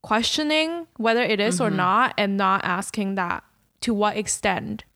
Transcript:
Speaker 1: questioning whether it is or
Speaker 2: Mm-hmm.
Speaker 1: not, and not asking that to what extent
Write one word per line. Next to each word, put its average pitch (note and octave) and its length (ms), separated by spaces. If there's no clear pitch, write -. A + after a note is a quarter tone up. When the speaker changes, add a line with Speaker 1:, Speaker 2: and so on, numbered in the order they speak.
Speaker 1:
questioning D#4 840
whether A3+ 260
it G#3+ 180
is G3+ 200
or A#3 80
Speaker 2:
Mm-hmm. G3 80
Speaker 1:
not, F#3+ 420
and G3 180
not G3 280
asking G3 520
that F3+ 260
to A#3+ 140
what G#3 220
extent G#3+ 680